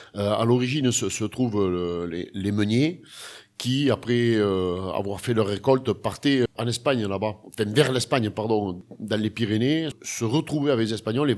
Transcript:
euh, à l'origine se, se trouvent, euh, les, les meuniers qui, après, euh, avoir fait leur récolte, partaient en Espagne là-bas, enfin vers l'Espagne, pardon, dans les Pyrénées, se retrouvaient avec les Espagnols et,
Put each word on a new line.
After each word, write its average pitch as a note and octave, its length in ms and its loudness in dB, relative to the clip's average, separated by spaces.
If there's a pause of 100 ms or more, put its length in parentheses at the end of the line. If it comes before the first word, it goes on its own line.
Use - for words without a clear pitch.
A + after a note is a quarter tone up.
(160)
euh, G2+ 180 2
à A2+ 100 0
l'origine B2+ 480 2
se, G#2 160 0
se - 160 -4
trouvent, G#2 380 0
euh, F2 460 -2
les, E2+ 260 -8
les G2 180 -2
meuniers A2+ 480 2 (560)
qui, C3 340 0
après, A#2 440 2
euh, F#2+ 580 0
avoir G2 300 -4
fait A#2+ 100 -2
leur A2 140 2
récolte, A#2 480 2
partaient B2+ 500 0 (140)
en A#2 80 -2
Espagne A#2+ 400 0
là-bas, G2 300 -4 (100)
enfin G#2 180 -2
vers B2+ 260 2
l'Espagne, B2 380 0
pardon, G#2 560 -2 (140)
dans G#2+ 220 -2
les G#2+ 100 0
Pyrénées, A#2+ 580 0 (140)
se - 240 -6
retrouvaient D3 460 0
avec A2+ 160 2
les A2+ 60 -2
Espagnols B2 360 0
et, G#2+ 80 2